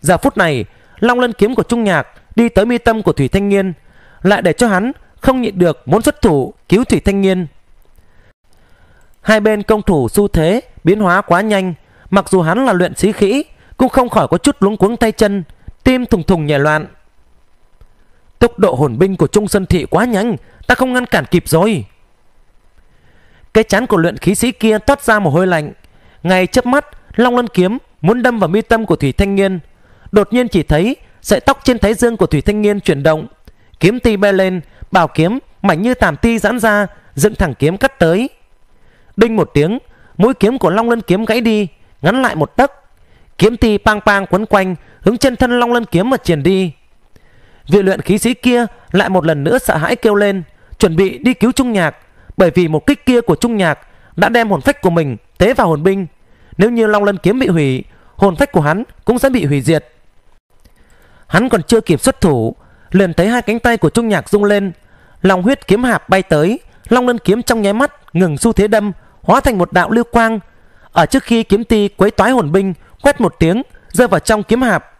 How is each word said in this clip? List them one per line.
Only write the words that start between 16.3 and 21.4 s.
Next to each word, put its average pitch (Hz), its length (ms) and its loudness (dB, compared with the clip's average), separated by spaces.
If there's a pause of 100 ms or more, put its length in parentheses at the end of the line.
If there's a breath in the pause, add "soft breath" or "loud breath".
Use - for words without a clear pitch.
nhảy 147 120 0
loạn. 151 280 0 (1500)
Tốc 233 200 0
độ 190 160 2
hồn 123 240 -2
binh 190 180 0
của 160 100 0
Trung 208 220 0
Sơn 190 180 -2
Thị 180 240 -2
quá 233 140 -2
nhanh, 233 320 -2 (300 soft breath)
ta 247 80 2
không 262 180 -2
ngăn 247 140 -2
cản 165 180 -2
kịp - 220 0